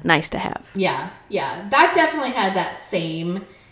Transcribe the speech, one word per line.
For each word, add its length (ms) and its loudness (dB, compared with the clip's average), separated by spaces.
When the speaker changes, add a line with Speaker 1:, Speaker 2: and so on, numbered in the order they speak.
Speaker 1:
nice 280 4
to 80 -4
have." 360 -6
Speaker 2:
Yeah, 340 -2
yeah. 460 -6
I've 200 6
definitely 360 2
had 240 0
that 260 -4
same, 640 -4